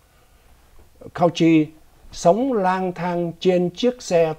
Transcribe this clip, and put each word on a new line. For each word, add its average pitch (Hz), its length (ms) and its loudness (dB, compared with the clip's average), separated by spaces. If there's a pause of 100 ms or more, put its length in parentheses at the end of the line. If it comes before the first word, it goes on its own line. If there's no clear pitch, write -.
(1160)
Cauchi 160 520 2 (460)
sống 226 400 0
lang 185 400 -2
thang 175 480 -6
trên 180 300 0
chiếc 247 320 -2
xe 165 360 0